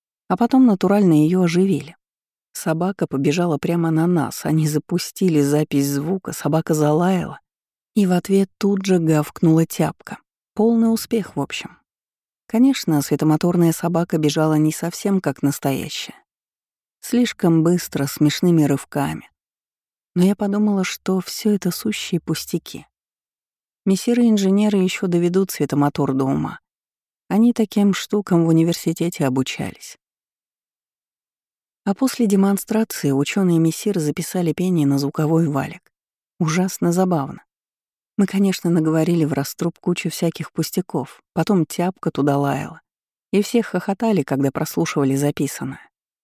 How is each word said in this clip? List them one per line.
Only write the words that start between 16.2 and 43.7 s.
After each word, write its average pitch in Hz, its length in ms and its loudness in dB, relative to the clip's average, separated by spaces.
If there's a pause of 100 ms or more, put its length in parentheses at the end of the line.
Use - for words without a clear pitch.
Слишком 180 640 2
быстро, 160 440 0
смешными 156 560 2
рывками. 143 640 -4 (840)
Но 180 80 4
я 196 120 4
подумала, 202 480 0
что - 360 -2
всё - 340 -2
это 190 160 -2
сущие - 500 -6
пустяки. - 680 -8 (1000)
Мессиры-инженеры 208 920 2
ещё 185 280 -2
доведут 175 440 0
светомотор 143 640 0
до 135 120 0
ума. 147 340 -4 (720)
Они 226 240 4
таким 202 400 2
штукам 180 520 0
в - 20 2
университете 165 800 0
обучались. - 680 -6 (1900)
А 202 60 0
после 247 340 0
демонстрации 196 840 0
учёные 165 480 0
мессиры 165 420 0
записали 160 500 -4
пение 175 340 0
на 139 140 2
звуковой 156 480 0
валик. 143 420 -6 (480)
Ужасно 175 540 0
забавно. 175 540 -2 (720)
Мы, 202 80 2
конечно, 190 440 0
наговорили 160 540 2
в 147 80 -2
раструб - 480 -6
кучу 180 300 -4
всяких - 420 -4
пустяков, - 720 -6 (100)
потом 170 340 0
тяпка - 460 -6
туда 139 260 0
лаяла, 139 440 -4 (500)
и 202 100 2
все 233 200 0
хохотали, 196 640 -2